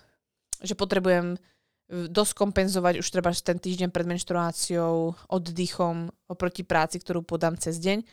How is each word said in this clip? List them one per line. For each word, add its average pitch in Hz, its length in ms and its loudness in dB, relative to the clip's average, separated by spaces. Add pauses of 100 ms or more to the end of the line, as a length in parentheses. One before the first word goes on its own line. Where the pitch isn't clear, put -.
(600)
že 196 160 -8
potrebujem 185 640 2 (480)
dosť 180 480 0
kompenzovať 190 640 2
už 175 80 -2
treba 175 240 0
ten 175 240 0
týždeň 180 320 -2
pred 175 160 -2
menštruáciou 170 1120 0 (160)
oddychom 170 800 -2 (160)
oproti 180 400 -4
práci, 165 320 0
ktorú 175 240 -4
podám 165 320 0
cez 165 240 -4
deň, 196 340 0